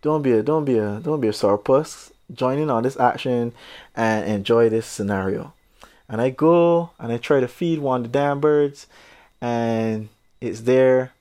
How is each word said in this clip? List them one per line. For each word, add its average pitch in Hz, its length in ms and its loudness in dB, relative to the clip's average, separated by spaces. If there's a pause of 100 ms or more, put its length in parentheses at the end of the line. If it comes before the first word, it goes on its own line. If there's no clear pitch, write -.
don't 151 200 0
be 135 100 2
a, 110 120 2
don't 151 220 0
be 127 120 2
a, 104 220 -2
don't 147 220 -4
be 113 60 0
a 104 60 0
sourpuss. 120 760 0 (220)
Join 127 260 -2
in 151 100 -2
on 117 140 0
this 135 160 -4
action 120 540 0 (420)
and 110 320 0
enjoy 113 420 2
this 110 160 -2
scenario." 98 680 -4 (540)
And 110 120 -8
I 127 100 2
go 170 720 2
and 117 120 -6
I 120 60 -2
try 139 220 2
to 123 80 0
feed 165 320 -4
one 127 220 -2
of 117 100 -8
the 139 60 0
damn 143 220 0
birds, 147 480 0 (520)
and 113 680 -4 (320)
it's 113 200 -8
there. 131 600 2